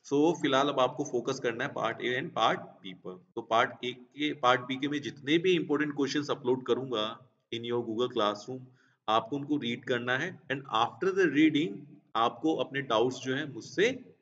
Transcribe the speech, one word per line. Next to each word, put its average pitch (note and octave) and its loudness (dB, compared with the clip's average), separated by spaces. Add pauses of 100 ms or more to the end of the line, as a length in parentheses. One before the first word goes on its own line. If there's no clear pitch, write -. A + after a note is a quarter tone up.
so D3+ 4
फिलहाल C#3 2
अब C3+ 0
आपको B2+ 2
focus C3 -4
करना A#2+ -2
है C#3+ -6
part A2+ -2
A B2 -2
and E3+ -10
part C3+ 2
B - -16
पर। F#2 -14 (100)
तो A2+ -8
part A#2 4
A B2+ -8
के, C#3 -6
पार्ट B2 4
B C3 -4
के C#3+ -2
मैं C#3+ -2
जितने D3 0
भी F#3 4
important D3 0
questions C#3 -2
upload B2 0
करूंगा A#2 -2 (260)
in A#2 -6
your A#2+ -2
Google A2+ 0
Classroom, A2+ -2 (480)
आपको A2+ 2
उनको C#3+ -2
read A#2+ -4
करना B2 -2
है F3 -8 (120)
and C#3 -4 (160)
after F3 0
the F#3 4
reading D3+ 4 (380)
आपको A#2 2
अपने B2+ -4
डाउट्स B2+ 2
जो C3 -4
हैं C#3 -6
मुझसे G#3 -2